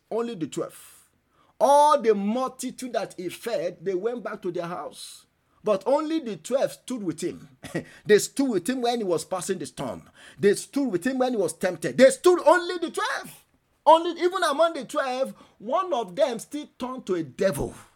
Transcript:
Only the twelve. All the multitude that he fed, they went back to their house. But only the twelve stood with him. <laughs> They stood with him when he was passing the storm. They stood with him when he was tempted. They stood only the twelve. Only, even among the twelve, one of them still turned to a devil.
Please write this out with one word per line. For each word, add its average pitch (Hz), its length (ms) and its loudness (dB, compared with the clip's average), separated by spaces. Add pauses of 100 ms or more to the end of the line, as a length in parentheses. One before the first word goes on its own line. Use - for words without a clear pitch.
Only 233 240 -4
the 160 140 -8
twelve. - 500 -12 (600)
All 285 420 6
the 220 140 4
multitude 247 760 -4
that 196 220 -6
he 175 140 -8
fed, 185 520 -6
they 185 120 -4
went 214 300 -4
back 208 180 -10
to 180 100 -6
their 170 140 -6
house. - 600 -14 (360)
But 196 220 0
only 302 360 0
the 214 160 -8
twelve 233 340 -2
stood 247 320 -10
with 165 180 -6
him. - 280 -8 (240)
<laughs> 165 120 -6 (220)
They 208 100 8
stood 269 320 -2
with 185 180 -2
him 254 140 -2
when 240 180 0
he 220 40 -4
was 170 220 0
passing 185 340 -6
the 143 80 -8
storm. 110 420 -10 (300)
They 202 160 4
stood - 320 -4
with 180 180 -2
him 262 140 -2
when 254 140 0
he 226 40 -2
was 175 160 0
tempted. 165 460 -2
They 262 100 10
stood 349 380 4
only 349 320 4
the 339 100 -4
twelve. 403 560 -8 (400)
Only, 330 260 6 (100)
even 359 220 0
among 320 300 2
the 269 120 -8
twelve, 262 480 -4 (240)
one 339 360 -4
of 208 220 -4
them 262 240 0
still - 280 -12 (120)
turned 254 280 -10
to 185 80 -2
a 165 80 -2
devil. 151 520 -2 (200)